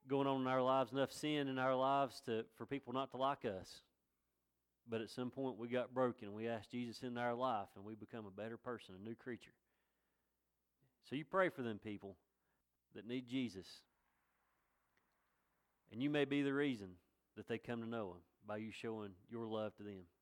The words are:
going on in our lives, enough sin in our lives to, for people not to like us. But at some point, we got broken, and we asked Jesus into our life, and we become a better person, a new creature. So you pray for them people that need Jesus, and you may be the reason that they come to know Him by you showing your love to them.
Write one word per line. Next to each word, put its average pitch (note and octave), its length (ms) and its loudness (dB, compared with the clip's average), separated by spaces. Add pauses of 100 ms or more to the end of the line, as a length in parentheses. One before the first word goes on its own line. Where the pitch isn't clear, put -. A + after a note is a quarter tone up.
going C#3 200 6
on C3+ 140 4
in C3 60 2
our C3 140 6
lives, B2+ 300 6
enough C3+ 200 4
sin D3+ 360 2
in C3 100 0
our C3 180 6
lives C3+ 520 4
to, A2+ 180 0 (100)
for A#2 100 -8
people C3 280 -4
not C3 180 0
to B2 60 -8
like C3+ 280 2
us. F#2+ 360 -4 (1040)
But A2+ 140 -2
at G#2 80 -6
some B2 220 -4
point, C3 260 -4
we A#2 100 -6
got B2 260 0
broken, B2 340 2
and G2+ 100 -8
we A2+ 100 -2
asked A2+ 220 -4
Jesus A#2+ 320 -4
into A#2+ 180 -4
our A#2+ 140 2
life, A#2+ 420 0
and G2 80 -14
we G#2+ 120 -10
become A#2 320 -10
a G2 140 -10
better A2+ 160 -6
person, A#2 420 -8
a G2 40 -12
new A2+ 120 -8
creature. - 380 -10 (1600)
So B2+ 60 -4
you D3+ 100 -2
pray F#3 240 4
for - 120 -8
them A2+ 180 -2
people G2+ 360 -8 (800)
that G#2 120 -12
need B2 200 -4
Jesus, B2 400 -2 (2250)
and A2 100 -6
you C#3+ 80 2
may D3 160 4
be C#3+ 160 2
the C#3 120 4
reason C3 360 2 (460)
that G#2 120 -10
they A#2 100 -2
come A#2 240 -4
to A2+ 60 -6
know A2+ 200 -2
Him F2 140 -10 (260)
by G#2+ 100 -4
you A2 140 -6
showing G#2+ 400 -6 (180)
your A#2 180 -4
love A2 280 -2
to - 80 -14
them. G2 220 -10 (160)